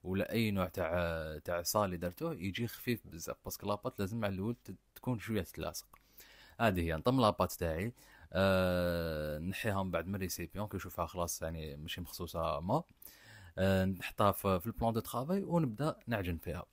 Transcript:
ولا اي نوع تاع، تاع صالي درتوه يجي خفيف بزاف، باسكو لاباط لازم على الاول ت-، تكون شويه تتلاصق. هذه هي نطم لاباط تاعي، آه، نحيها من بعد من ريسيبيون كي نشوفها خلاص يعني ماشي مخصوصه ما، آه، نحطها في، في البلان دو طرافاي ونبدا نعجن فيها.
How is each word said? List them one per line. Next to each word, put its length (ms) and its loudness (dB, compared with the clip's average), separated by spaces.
ولا 280 0
اي 180 4
نوع 180 2
تاع، 680 0
تاع 240 -2
صالي 340 2
درتوه 380 -4
يجي 320 -2
خفيف 400 -4
بزاف، 380 -8
باسكو 220 -8
لاباط 340 -2
لازم 240 0
على 100 0
الاول 200 -2
ت-، 100 -12
تكون 240 -2
شويه 240 -2
تتلاصق. 440 -8
هذه 200 6
هي 160 2
نطم 240 4
لاباط 320 6
تاعي، 400 -2
آه، 1040 4
نحيها 440 -2
من 80 -2
بعد 160 0
من 100 -4
ريسيبيون 520 -4
كي 80 -6
نشوفها 300 -4
خلاص 360 -2
يعني 340 -6
ماشي 240 -8
مخصوصه 600 -2
ما، 220 0
آه، 260 4
نحطها 480 2
في، 280 2
في 60 -8
البلان 260 0
دو 80 0
طرافاي 420 -2
ونبدا 540 0
نعجن 300 0
فيها. 360 -6